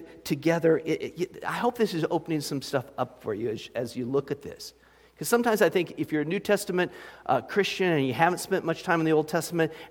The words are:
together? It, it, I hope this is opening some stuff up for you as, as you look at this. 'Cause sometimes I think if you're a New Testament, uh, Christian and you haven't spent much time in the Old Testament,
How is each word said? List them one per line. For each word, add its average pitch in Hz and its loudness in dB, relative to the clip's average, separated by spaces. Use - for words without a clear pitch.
together? 165 2
It, 156 -4
it, - -6
I 160 -4
hope 233 -2
this 214 2
is 160 0
opening 160 -2
some 143 -4
stuff 127 -2
up - -4
for 110 -4
you 110 -4
as, - -8
as 120 -6
you 123 -4
look 139 0
at 143 -6
this. - -14
'Cause 156 -8
sometimes 233 4
I 170 8
think 165 0
if 156 -4
you're 151 2
a 147 -2
New 180 -2
Testament, 185 0
uh, 127 2
Christian 190 0
and 151 4
you 127 0
haven't 165 4
spent - -2
much 165 -4
time 175 2
in 160 2
the 160 4
Old 156 4
Testament, 160 0